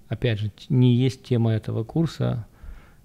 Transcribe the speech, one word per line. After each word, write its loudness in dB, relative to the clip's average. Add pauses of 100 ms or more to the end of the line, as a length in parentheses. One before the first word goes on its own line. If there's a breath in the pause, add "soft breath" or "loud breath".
опять -2
же, -4
т-, -20
не 6
есть 0
тема 2
этого -4
курса. -2 (580 soft breath)